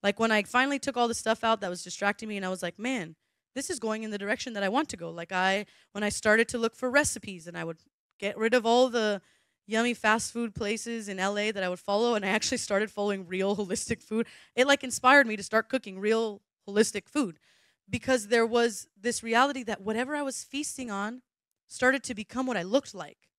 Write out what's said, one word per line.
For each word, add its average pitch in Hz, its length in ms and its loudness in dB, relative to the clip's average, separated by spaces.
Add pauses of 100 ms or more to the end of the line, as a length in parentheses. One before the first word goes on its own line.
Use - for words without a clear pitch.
Like, 202 160 0
when 226 140 2
I 208 100 4
finally 262 360 2
took 254 180 -4
all 240 120 2
the 226 60 -2
stuff - 300 -2
out 226 160 2
that 190 100 -6
was 180 120 -8
distracting 202 460 -4
me, 208 80 -8
and 196 80 -6
I 185 40 -4
was 185 140 -6
like, 175 160 -8
"Man, 202 380 -6 (380)
this 269 160 -8
is 311 80 -6
going 220 240 -4
in 220 80 -8
the 208 80 -6
direction 208 360 -4
that 202 80 -2
I 196 60 0
want 269 200 0
to - 80 -10
go." 175 140 -10
Like, 170 220 -10
I, 190 340 2 (260)
when 202 100 -6
I 208 60 0
started 220 400 2
to 247 100 -6
look 226 160 0
for 254 160 -4
recipes, 208 560 0
and 175 100 -14
I 165 80 -6
would 165 140 -8 (400)
get 196 180 -4
rid 220 180 2
of 233 120 4
all 247 220 8
the 214 340 0 (440)
yummy 226 280 2
fast 220 360 2
food 233 240 -4
places 220 540 -6
in 190 100 -8
L 202 200 0
A 214 120 0
that 196 120 -4
I 185 80 -2
would 180 80 -6
follow, 226 380 2
and 196 80 -2
I 190 40 0
actually 220 300 0
started 202 320 -2
following 202 360 -4
real 190 300 0
holistic 208 460 -6
food. 220 240 -4 (280)
It, 254 120 4
like, 285 180 4
inspired 262 420 6
me 220 100 -4
to 190 60 -8
start - 280 0
cooking 202 280 -4
real 214 440 0 (260)
holistic 208 400 0
food 226 300 -2 (500)
because 233 400 0
there 226 180 4
was 233 420 0 (120)
this 233 220 -4
reality 247 400 2
that 208 180 -6
whatever 233 360 -4
I 294 60 -2
was 269 220 -6
feasting 269 460 -8
on 208 320 -6 (440)
started 262 380 2
to 247 100 -8
become 254 320 -6
what 240 120 -2
I - 40 -2
looked 208 320 0
like. 170 220 -12 (220)